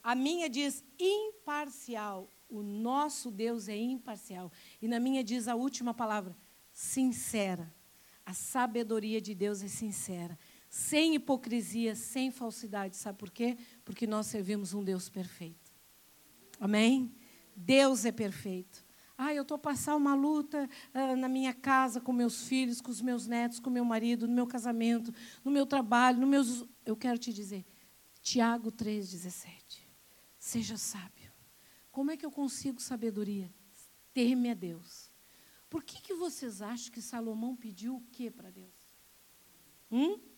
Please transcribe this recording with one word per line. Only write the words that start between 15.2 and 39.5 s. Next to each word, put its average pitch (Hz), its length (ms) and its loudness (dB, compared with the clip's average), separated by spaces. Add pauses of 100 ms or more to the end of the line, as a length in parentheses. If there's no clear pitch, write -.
Amém? 226 540 6 (420)
Deus 262 480 6
é 226 80 2
perfeito. 190 720 -6 (320)
"Ah, 277 160 -2
eu 285 140 -2
tô 294 80 -4
a 294 60 -4
passar 294 360 0
uma 285 200 6
luta, 294 520 2 (240)
ah, 262 240 2
na 254 120 0
minha 262 260 0
casa, 262 480 4
com 247 100 -2
meus 240 360 2
filhos, 254 340 2
com - 80 -8
os 214 120 -6
meus 240 260 -2
netos, 240 320 0
com - 100 -4
meu 247 160 2
marido, 233 420 2
no 233 60 2
meu 247 140 4
casamento, 233 680 0 (300)
no 269 80 0
meu 277 160 4
trabalho, 254 520 6
no 262 60 6
meus", 254 400 4 (180)
eu 220 120 -2
quero 240 240 0
te 240 120 -6
dizer, 196 320 -8 (580)
Tiago 233 500 2
três 208 400 -4
dezessete, - 760 -14 (520)
seja 220 380 -4
sábio. - 520 -10 (640)
Como 277 200 0
é 320 40 -2
que 311 100 -10
eu 285 60 -6
consigo 269 480 -4
sabedoria? 208 720 -4 (640)
Teme 247 380 4
a - 20 -2
Deus. 175 580 -10 (580)
Por 311 140 -6
que - 180 -16
que - 120 -8
vocês 269 480 -6
acham 233 320 -8
que 233 80 -10
Salomão 226 540 -4
pediu 226 420 -8
o 233 40 -12 (100)
quê 233 200 -8
pra 185 180 -20
Deus? 185 460 -20 (960)